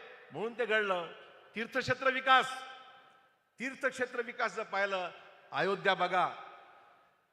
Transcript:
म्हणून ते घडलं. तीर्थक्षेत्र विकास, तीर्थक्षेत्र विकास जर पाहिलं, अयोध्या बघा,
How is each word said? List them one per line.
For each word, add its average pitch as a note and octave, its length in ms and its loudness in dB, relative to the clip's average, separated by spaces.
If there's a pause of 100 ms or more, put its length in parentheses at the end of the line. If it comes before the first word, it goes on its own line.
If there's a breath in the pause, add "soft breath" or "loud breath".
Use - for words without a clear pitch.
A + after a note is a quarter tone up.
(320)
म्हणून G#3+ 260 -6
ते A#3+ 80 0
घडलं. G3 420 2 (480)
तीर्थक्षेत्र B3+ 540 0
विकास, B3+ 360 6 (1120)
तीर्थक्षेत्र B3+ 640 -4
विकास A#3 340 -4
जर G#3+ 80 -4
पाहिलं, G3 480 -2 (400)
अयोध्या F3+ 420 2
बघा, F3 360 2 (1040)